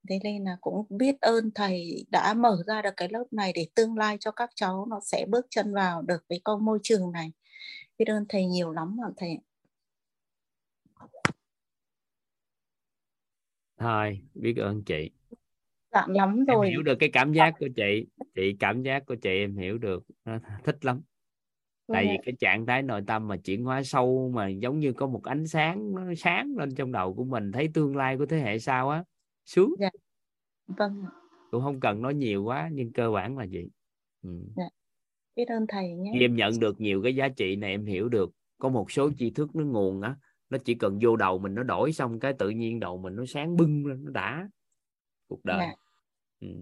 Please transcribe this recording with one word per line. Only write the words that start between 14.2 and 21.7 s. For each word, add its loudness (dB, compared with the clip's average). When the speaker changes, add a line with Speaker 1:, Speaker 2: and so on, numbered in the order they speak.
Speaker 2:
biết 0
ơn -2
chị. -2
Speaker 1:
Dạn 2
lắm 4
Speaker 2:
Em 6
Speaker 1:
rồi. 6
Speaker 2:
hiểu -2
được 4
cái 4
cảm 4
giác 8
của -2
chị. 2
Chị, 2
cảm 2
giác -2
của -4
chị -2
em 0
hiểu -4
được. -4
Nó -6
thích -4
lắm. -2